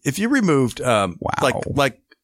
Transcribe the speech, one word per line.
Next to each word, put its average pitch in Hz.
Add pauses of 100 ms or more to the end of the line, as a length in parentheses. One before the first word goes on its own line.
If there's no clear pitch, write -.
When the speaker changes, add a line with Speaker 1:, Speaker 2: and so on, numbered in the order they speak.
Speaker 1:
if 135
you 214
removed, 156
um, 104
Speaker 2:
Wow. - (120)
Speaker 1:
like, 139 (120)
like, 139 (220)